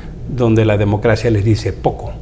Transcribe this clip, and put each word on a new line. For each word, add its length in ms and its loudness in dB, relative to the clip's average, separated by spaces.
donde 380 2
la 120 2
democracia 520 2
les 140 2
dice 300 0
poco 380 -4